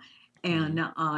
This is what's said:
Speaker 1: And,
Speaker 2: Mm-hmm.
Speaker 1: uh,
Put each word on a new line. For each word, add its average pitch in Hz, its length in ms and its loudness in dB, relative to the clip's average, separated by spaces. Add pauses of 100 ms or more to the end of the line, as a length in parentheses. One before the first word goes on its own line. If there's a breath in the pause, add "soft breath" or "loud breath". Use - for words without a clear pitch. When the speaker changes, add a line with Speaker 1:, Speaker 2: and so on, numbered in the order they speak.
(420 loud breath)
Speaker 1:
And, 160 360 0
Speaker 2:
Mm-hmm. - 220 -4
Speaker 1:
uh, 151 180 2